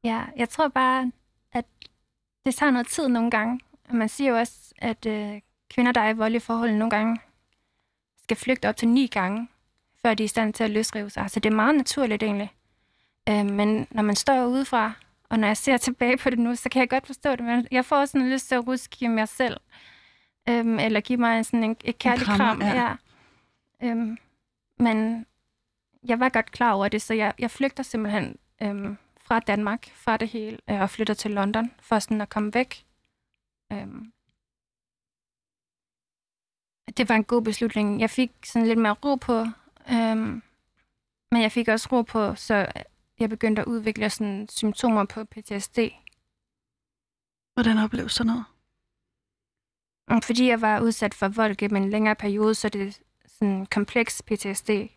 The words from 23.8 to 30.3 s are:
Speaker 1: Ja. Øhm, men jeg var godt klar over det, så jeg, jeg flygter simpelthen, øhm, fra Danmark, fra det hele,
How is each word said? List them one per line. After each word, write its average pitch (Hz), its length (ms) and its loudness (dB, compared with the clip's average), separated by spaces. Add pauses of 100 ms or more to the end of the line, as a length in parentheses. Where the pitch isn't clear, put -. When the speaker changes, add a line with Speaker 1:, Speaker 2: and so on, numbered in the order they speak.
Speaker 1:
Ja. 240 80 -2
Øhm, 233 280 -4 (600)
men 226 460 0 (800)
jeg 233 160 0
var 254 100 2
godt 226 220 -2
klar 240 200 2
over 196 160 2
det, 214 140 -2
så - 120 -4
jeg, 214 260 0
jeg 233 120 -2
flygter 277 320 -4
simpelthen, 208 540 -4 (240)
øhm, 202 360 -6 (240)
fra 226 180 0
Danmark, 208 540 -2
fra 226 240 -2
det 233 120 -4
hele, 220 280 -10 (120)